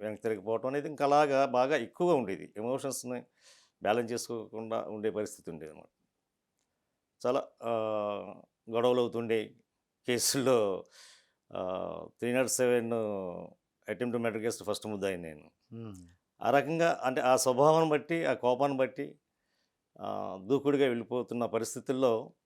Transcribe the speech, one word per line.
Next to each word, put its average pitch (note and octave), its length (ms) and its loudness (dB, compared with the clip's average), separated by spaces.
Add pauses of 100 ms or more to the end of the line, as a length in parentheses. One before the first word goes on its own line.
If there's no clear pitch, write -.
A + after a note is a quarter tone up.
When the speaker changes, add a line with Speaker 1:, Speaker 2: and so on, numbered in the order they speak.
Speaker 1:
వెనక్కి G#2 220 -8
తిరిగిపోవటం A2 460 -2
అనేది C#3+ 200 -4
ఇంకా D3 160 -4
అలాగా C#3+ 400 6
బాగా C3 320 2
ఎక్కువగా F3 380 0
ఉండేది. F#2 420 -2
ఎమోషన్స్‌ని B2 680 -6 (600)
బ్యాలెన్స్ A2+ 300 2
చేసుకోకుండా A2+ 680 -6
ఉండే G#2+ 280 -4
పరిస్థితి F#2+ 400 -6
ఉండేది D#2 200 -12
అన్నమాట. - 380 -20 (1160)
చాలా, B2+ 180 0 (180)
ఆ, A#2 80 -4 (1000)
గొడవలు B2 300 4
అవుతుండే. A2+ 540 -2 (520)
కేసుల్లో, A#2+ 800 2 (680)
ఆ, F#2+ 100 -6 (560)
త్రీ A#2+ 140 -2
నాట్ B2 160 2
సెవెన్ A#2+ 440 2 (1000)
attempt A#2+ 240 -4
to A#2 100 0
murder A2 220 -2
case G#2+ 160 -6
ఫస్ట్ G2+ 220 -4
ముద్దాయి G2 300 -2
నేను. D#2+ 340 -14 (220)
Speaker 2:
మ్మ్. A2+ 240 -14 (460)
Speaker 1:
ఆ A#2 80 2
రకంగా D#3+ 540 2
అంటే C3 160 0
ఆ B2+ 160 6
స్వభావాన్ని D3+ 540 6
బట్టి, - 340 -2
ఆ C3+ 80 2
కోపాన్ని B2+ 460 2
బట్టి, C#3 360 -2 (840)
ఆ, G2+ 460 -6
దూకుడుగా C#3 400 4
వెళ్ళిపోతున్న A#2+ 600 -2
పరిస్థితుల్లో A#2 840 0 (140)